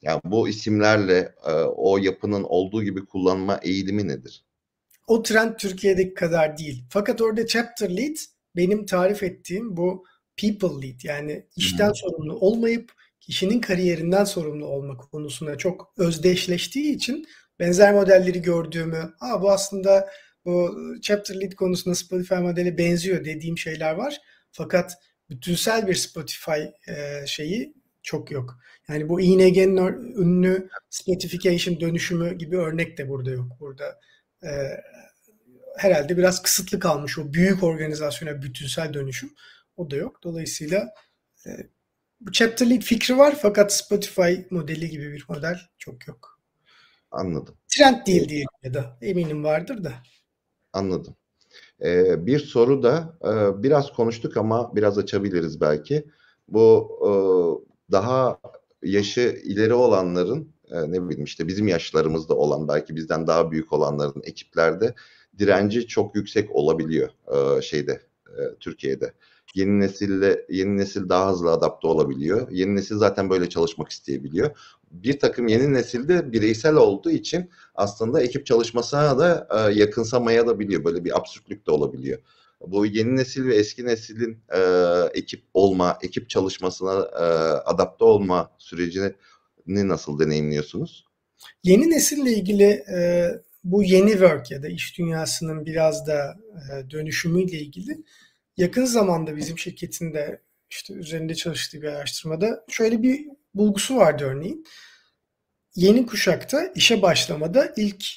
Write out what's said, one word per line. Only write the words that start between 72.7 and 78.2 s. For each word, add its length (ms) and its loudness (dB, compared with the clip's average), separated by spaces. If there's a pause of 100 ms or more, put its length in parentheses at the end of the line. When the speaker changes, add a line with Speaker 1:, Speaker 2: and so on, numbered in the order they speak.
Speaker 1:
nesil 220 -4
zaten 320 2
böyle 200 2
çalışmak 400 -2
isteyebiliyor. 680 -4 (340)
Bir 280 -2
takım 280 0
yeni 260 4
nesilde 580 0
bireysel 440 2
olduğu 360 6
için 380 -2 (260)
aslında 460 0